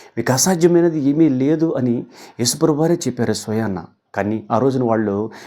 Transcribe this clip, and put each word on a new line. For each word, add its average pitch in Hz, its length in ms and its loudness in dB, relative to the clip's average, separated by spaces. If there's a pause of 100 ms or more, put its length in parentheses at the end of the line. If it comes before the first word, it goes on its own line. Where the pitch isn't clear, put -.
(160)
మీకు 117 160 -2
అసాధ్యమైనది 170 680 2
ఏమీ 147 280 2
లేదు" 143 480 0
అని 123 300 -2 (340)
యేసుప్రభు 147 320 0
వారే 160 220 2
చెప్పారు 120 380 -4
స్వయాన. 107 520 -4 (300)
కానీ 104 360 -4
ఆ 113 80 2
రోజున 131 260 2
వాళ్ళు 110 460 0 (160)